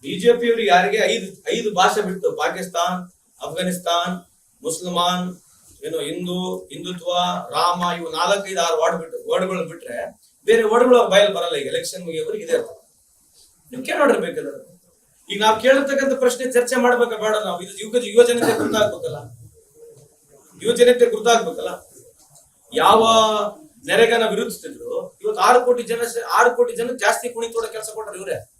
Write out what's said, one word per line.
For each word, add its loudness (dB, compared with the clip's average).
ಬಿ -8
ಜೆ 4
ಪಿ -2
ಅವ್ರಿಗೆ 0
ಯಾರಿಗೆ 4
ಐದು, -4
ಐದು -4
ಭಾಷೆ 2
ಬಿಟ್ಟು -4
ಪಾಕಿಸ್ತಾನ್, -4
ಅಫ್ಘಾನಿಸ್ತಾನ್, -4
ಮುಸಲ್ಮಾನ್, -4
ಏನು -6
ಹಿಂದೂ, -8
ಹಿಂದುತ್ವ, -8
ರಾಮ, -2
ಇವು -10
ನಾಲ್ಕೈದು -2
ಆರು 0
ವರ್ಡ್ 0
ಬಿಟ್ಟು, -10
ವರ್ಡ್‌ಗಳು -2
ಬಿಟ್ರೆ -12
ಬೇರೆ 4
ವರ್ಡ್‌ಗಳು 6
ಅವ್ರ 2
ಬಾಯಲ್ಲಿ 4
ಬರಲ್ಲ. -4
ಈಗ -4
ಎಲೆಕ್ಷನ್ -6
ಮುಗಿಯೋವರೆಗೆ -6
ಇದೇ -2
ಇರ್ತದೆ. -4
ನೀವು -12
ಕೇಳ್ -4
ನೋಡ್ರಿ 4
ಬೇಕಾದ್ರೆ. -10
ಈಗ -6
ನಾವ್ 2
ಕೇಳಿರ್ತಕ್ಕಂಥ 2
ಪ್ರಶ್ನೆ 0
ಚರ್ಚೆ 2
ಮಾಡ್ಬೇಕಾ 2
ಬೇಡ 0
ನಾವು? -6
ಇದು -12
ಯುವ, -4
ಯುವ 6
ಜನತೆ 2
ಗೊತ್ತಾಗ್ಬೇಕಲ್ಲ, -2
ಯುವ 0
ಜನತೆ 6
ಗೊತ್ತಾಗ್ಬೇಕಲ್ಲ. 0
ಯಾವ 6
ನರೇಗಾನ 4
ವಿರೋಧಿಸ್ತಿದ್ರು, -8
ಇವತ್ತು -2
ಆರು 4
ಕೋಟಿ 2
ಜನ -4
ಸೇ-, -6
ಆರು 2
ಕೋಟಿ 0
ಜನ -4
ಜಾಸ್ತಿ 0
ಕುಣಿ -8
ತೋಡೋ -6
ಕೆಲಸ -10
ಕೊಟ್ರು -12
ಇವ್ರೆ. -10